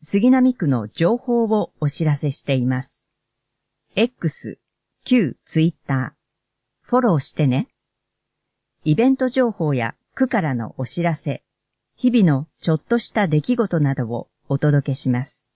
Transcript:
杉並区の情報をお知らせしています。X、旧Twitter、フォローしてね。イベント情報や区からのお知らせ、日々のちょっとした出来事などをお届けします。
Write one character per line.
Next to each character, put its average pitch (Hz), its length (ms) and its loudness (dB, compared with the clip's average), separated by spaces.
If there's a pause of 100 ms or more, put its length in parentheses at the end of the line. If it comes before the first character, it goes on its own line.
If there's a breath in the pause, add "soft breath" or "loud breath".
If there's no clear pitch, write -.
杉 208 280 2
並 254 240 4
区 175 120 -4
の 120 220 0
情 196 300 0
報 240 260 0
を 214 340 -2
お 147 120 0
知 - 160 -2
ら 147 100 2
せ 143 140 -4
し - 120 -10
て 139 120 -2
い 127 100 0
ま 127 160 0
す。 - 260 -14 (920)
X、 - 600 -4 (460)
旧 220 400 2
Twitter、 139 720 -2 (640)
フ - 160 -2
ォ 254 40 4
ロ 226 160 4
ー 143 40 0
し - 140 -10
て 151 120 2
ね。 127 220 0 (1160)
イ 151 100 2
ベ 233 160 2
ン 269 80 2
ト 254 100 0
情 247 220 0
報 156 240 -2
や 117 200 -4 (200)
区 262 120 0
か 226 140 -2
ら 151 140 -2
の 117 240 -6
お 127 80 -4
知 - 160 -6
ら 165 140 0
せ、 - 280 -8 (520)
日 240 280 2
々 - 20 6
の 147 220 2 (120)
ち - 100 -2
ょ 160 60 4
っ - 40 -4
と - 180 -2
し - 120 -6
た 202 180 0
出 151 140 2
来 247 140 0
事 202 220 0
な 139 160 2
ど 123 140 -4
を 113 220 -8 (180)
お 135 80 0
届 147 360 2
け - 20 -2
し 135 160 -4
ま 123 160 -2
す。 - 300 -20